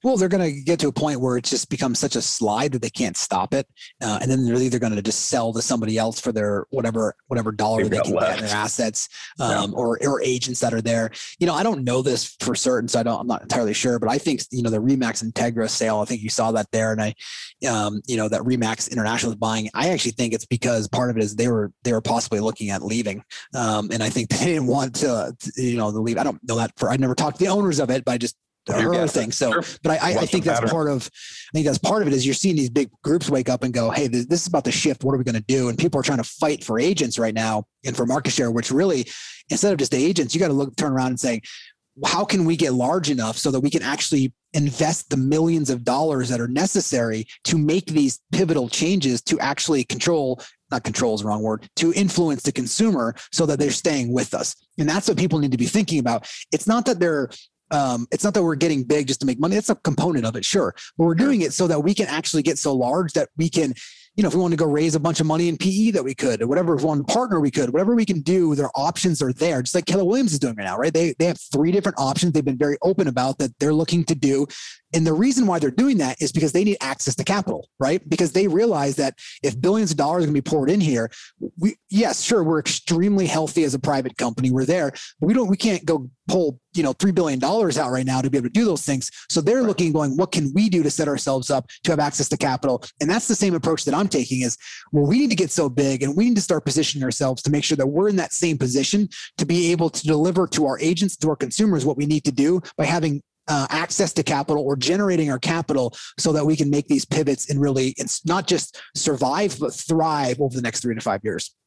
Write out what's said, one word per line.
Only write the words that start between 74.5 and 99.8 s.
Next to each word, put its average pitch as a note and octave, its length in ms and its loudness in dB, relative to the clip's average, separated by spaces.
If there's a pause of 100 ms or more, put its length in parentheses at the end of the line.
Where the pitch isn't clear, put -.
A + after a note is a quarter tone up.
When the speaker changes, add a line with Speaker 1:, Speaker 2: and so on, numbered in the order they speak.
Speaker 1:
And E3 100 2
the D#3+ 80 4
reason A#3+ 360 2
why F3 100 2
they're D3 140 2
doing A#3+ 260 2
that C3 240 -2
is C#3+ 100 -2
because D#3 200 2
they F3+ 100 4
need G3+ 180 2
access - 360 -4
to - 80 -4
capital, F#3 440 -2 (100)
right? D3+ 300 0
Because E3+ 240 2
they F#3+ 140 4
realize D#3+ 500 2
that C3+ 220 -2 (240)
if B2+ 180 -2
billions G3 300 2
of D#3 60 -2
dollars D#3 260 2
are D#3+ 40 2
gonna D3 60 0
be C#3+ 80 4
poured C#3+ 300 2
in G3+ 100 4
here, A#2+ 300 2 (480)
we, F#3 160 0 (160)
yes, G3 320 2
sure, A3 220 2
we're D#3 160 2
extremely F#3 640 2
healthy D#3 380 0
as C3+ 100 0
a C#3+ 40 -2
private C3+ 380 -2
company. B2+ 340 -2
We're C3 140 2
there, D3+ 280 0 (280)
but D#3 60 0
we G#3+ 80 4
don't, B3 140 2
we G3 80 4
can't G3+ 280 0
go D3 240 0 (200)
pull, E3 320 0 (120)
you E3+ 100 0
know, C#3 120 0
three G3 160 2
billion D#3 280 0
dollars D#3+ 380 0
out C#3 140 -2
right B2+ 160 -2
now C3 160 0
to C3+ 80 0
be C#3 80 2
able A#2+ 100 -2
to - 40 -6
do A3+ 120 4
those F3+ 180 0
things. C3+ 280 -2 (180)
So - 120 0
they're G3+ 180 2
Speaker 2:
Right. B3 80 2
Speaker 1:
looking, F3 260 0
going, D3 240 0
"What F3+ 160 0
can C#3+ 220 -2
we G#3 140 4
do F3 140 2
to D3 80 2
set D3+ 180 -2
ourselves C3+ 420 -2
up C3+ 180 0 (160)
to F3+ 60 2
have D3+ 100 2
access - 300 0
to D3+ 60 0
capital?" C3 460 0 (180)
And D3 100 0
that's A3 160 0
the A3+ 80 0
same F#3+ 200 2
approach D#3+ 300 0
that D3 100 0
I'm F#3+ 140 0
taking B2+ 340 -2
is, A#2+ 140 -2 (360)
well, D3 120 4
we F3 140 4
need C#4 120 2
to G#3+ 60 0
get F3 140 0
so D#3 180 0
big C3+ 360 0
and C#3+ 120 -2
we A3 100 4
need A#3+ 100 4
to G3 60 2
start D#3+ 220 0
positioning D3 400 0
ourselves C3 380 -2
to C#3+ 80 0
make D3 140 2
sure D#3 120 0
that C3+ 120 2
we're F3 200 2
in G3+ 80 2
that F3 160 -2
same E3 240 0
position C3+ 520 2 (280)
to E3 80 0
be E3+ 280 2
able E3 180 2